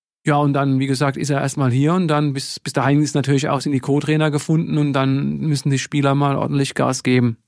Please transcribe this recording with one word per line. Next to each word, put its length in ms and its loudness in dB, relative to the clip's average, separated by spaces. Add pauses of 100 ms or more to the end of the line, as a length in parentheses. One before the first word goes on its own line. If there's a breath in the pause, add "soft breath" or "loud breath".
(260)
Ja, 120 2
und 160 2
dann, 260 2
wie 80 0
gesagt, 280 0
ist 140 -4
er 100 0
erstmal 320 0
hier 220 2
und 140 0
dann 260 0
bis, 260 -8
bis 140 -10
dahin 280 2
ist 140 -2
natürlich 320 0
auch, 140 -2
sind 100 -4
die 80 0
Co-Trainer 520 0
gefunden 460 -2
und 160 0
dann 440 0
müssen 320 -2
die 100 0
Spieler 360 0
mal 200 2
ordentlich 380 -2
Gas 300 -2
geben. 340 2 (100)